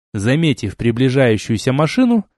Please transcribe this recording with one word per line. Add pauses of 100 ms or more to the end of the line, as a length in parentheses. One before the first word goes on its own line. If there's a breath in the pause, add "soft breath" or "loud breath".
(120)
Заметив
приближающуюся
машину, (140)